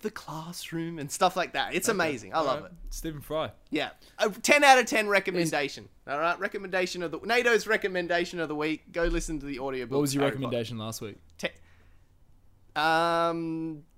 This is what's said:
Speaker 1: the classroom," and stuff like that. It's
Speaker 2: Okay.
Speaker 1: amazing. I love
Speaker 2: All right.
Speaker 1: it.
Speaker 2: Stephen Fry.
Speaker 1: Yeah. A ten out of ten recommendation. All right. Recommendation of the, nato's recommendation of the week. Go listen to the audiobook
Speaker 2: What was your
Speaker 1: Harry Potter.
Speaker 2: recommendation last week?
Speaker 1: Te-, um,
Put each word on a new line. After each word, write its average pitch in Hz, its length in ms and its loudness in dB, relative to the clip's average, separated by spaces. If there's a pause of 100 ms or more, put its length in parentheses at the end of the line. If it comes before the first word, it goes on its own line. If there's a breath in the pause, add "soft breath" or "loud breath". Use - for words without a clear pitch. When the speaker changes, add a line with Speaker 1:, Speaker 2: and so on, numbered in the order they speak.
Speaker 1:
the 214 80 -4
classroom," 165 880 -8
and 139 120 -8
stuff 185 260 2
like 165 180 -2
that. 127 200 -2
It's 208 140 2
Speaker 2:
Okay. 220 80 2
Speaker 1:
amazing. 131 380 -2
I 160 60 2
love 147 80 2
Speaker 2:
All 147 160 0
right. - 60 -16
Speaker 1:
it. 175 60 -18 (140)
Speaker 2:
Stephen 151 320 -8
Fry. 147 280 -4 (200)
Speaker 1:
Yeah. 143 200 -2 (280 soft breath)
A 214 100 4
ten 285 340 4
out 262 160 10
of 233 60 4
ten 214 240 0
recommendation. 165 800 0 (180)
All 135 120 -4
right. 165 200 0
Recommendation 185 640 -4
of 160 100 -4
the, - 80 -8
nato's 233 460 2
recommendation 180 760 0
of 156 80 -2
the 151 60 -4
week. 151 380 -4
Go 170 120 0
listen 165 360 -2
to 139 60 -10
the 139 120 -8
audiobook 131 360 -6
Speaker 2:
What 139 80 4
was 139 120 0
your 139 100 2
Speaker 1:
Harry 139 80 2
Potter. 135 100 -6
Speaker 2:
recommendation 120 340 -4
last 110 240 -8
week? 104 160 -12 (220)
Speaker 1:
Te-, - 100 -4 (1300 soft breath)
um, 160 1040 0 (140)